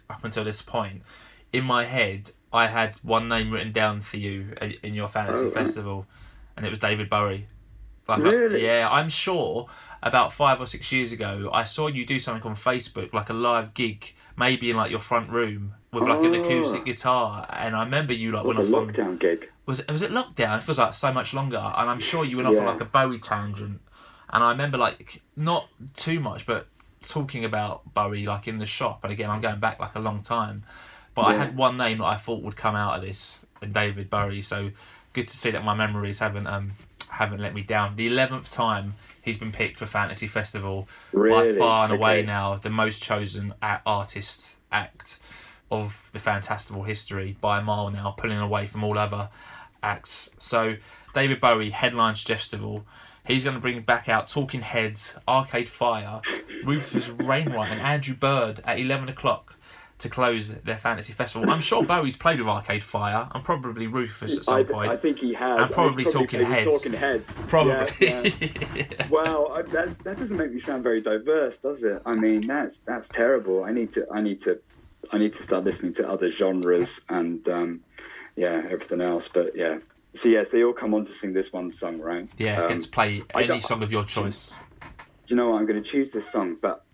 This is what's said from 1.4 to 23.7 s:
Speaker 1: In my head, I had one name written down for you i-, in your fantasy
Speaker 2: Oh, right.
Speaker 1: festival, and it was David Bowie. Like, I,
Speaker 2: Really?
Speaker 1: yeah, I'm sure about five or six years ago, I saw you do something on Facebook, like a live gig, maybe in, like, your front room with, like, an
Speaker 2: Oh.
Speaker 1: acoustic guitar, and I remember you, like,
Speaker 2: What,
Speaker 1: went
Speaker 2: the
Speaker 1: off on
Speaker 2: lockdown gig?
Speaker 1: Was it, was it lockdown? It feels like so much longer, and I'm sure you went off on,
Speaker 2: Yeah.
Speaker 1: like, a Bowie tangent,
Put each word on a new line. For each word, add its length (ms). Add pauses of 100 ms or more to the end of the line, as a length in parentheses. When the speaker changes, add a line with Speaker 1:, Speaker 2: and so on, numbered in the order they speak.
Speaker 1:
In 120
my 200
head, 460 (200)
I 160
had 340
one 280
name 220
written 200
down 300
for 160
you 440
i-, 220
in 100
your 140
fantasy 360
Speaker 2:
Oh, 20
right. 80
Speaker 1:
festival, 520 (520)
and 80
it 40
was 100
David 300
Bowie. 380 (600)
Like, 120
I, 40
Speaker 2:
Really? 420
Speaker 1:
yeah, 260
I'm 180
sure 580 (360)
about 300
five 280
or 60
six 240
years 200
ago, 400
I 120
saw 240
you 180
do 140
something 280
on 80
Facebook, 580
like 160
a 40
live 400
gig, 400 (240)
maybe 320
in, 80
like, 140
your 80
front 300
room 440 (180)
with, 120
like, 160
an 160
Speaker 2:
Oh. 80
Speaker 1:
acoustic 420
guitar, 680
and 240
I 80
remember 300
you, 180
like, 120
Speaker 2:
What, 140
Speaker 1:
went 120
Speaker 2:
the 60
Speaker 1:
off 80
on 100
Speaker 2:
lockdown 260
gig? 300 (160)
Speaker 1:
Was 140
it, 120
was 120
it 80
lockdown? 480
It 40
feels 140
like 160
so 180
much 220
longer, 240
and 320
I'm 100
sure 240
you 140
went 100
off 100
on, 60
Speaker 2:
Yeah. 80
Speaker 1:
like, 100
a 40
Bowie 320
tangent, 640 (480)